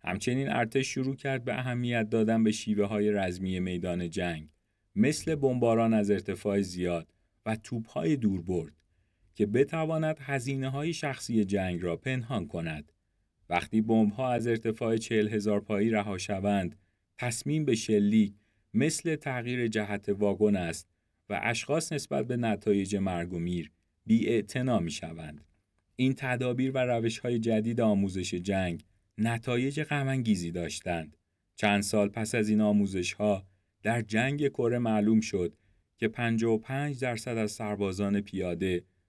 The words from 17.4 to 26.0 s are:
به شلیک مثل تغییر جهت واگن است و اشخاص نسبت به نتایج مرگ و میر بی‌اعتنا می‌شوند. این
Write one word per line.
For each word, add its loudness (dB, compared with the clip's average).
به 2
شلیک 4
مثل 0
تغییر -2
جهت -2
واگن 2
است -4
و -4
اشخاص -2
نسبت -2
به -2
نتایج 0
مرگ -2
و -4
میر -4
بی‌اعتنا 2
می‌شوند. -8
این 2